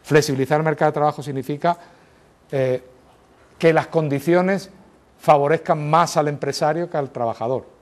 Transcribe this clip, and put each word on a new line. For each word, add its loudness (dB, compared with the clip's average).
Flexibilizar 2
el 0
mercado 0
de -4
trabajo -2
significa, -4
eh, -2
que 4
las 2
condiciones 0
favorezcan 2
más 2
al 0
empresario -4
que -6
al -4
trabajador, -4